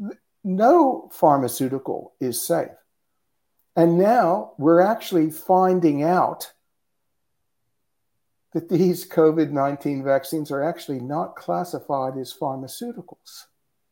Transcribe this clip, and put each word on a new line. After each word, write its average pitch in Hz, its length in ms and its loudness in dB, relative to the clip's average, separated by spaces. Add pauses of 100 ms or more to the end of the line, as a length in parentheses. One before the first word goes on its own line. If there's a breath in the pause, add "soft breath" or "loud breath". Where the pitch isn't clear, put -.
(420)
No 247 720 2
pharmaceutical 135 1080 -2
is 123 200 -4
safe. 165 280 -4 (1080)
And 170 220 4
now 208 600 2
we're 165 220 6
actually 185 500 0
finding 180 720 2
out 165 500 0 (2000)
that 160 160 -6
these 180 400 0
covid 156 420 2
nineteen 143 540 -4
vaccines 139 460 -2
are 139 120 -4
actually 151 380 -6
not 147 360 -8
classified 151 840 -6
as 131 160 -12
pharmaceuticals - 1120 -12 (460)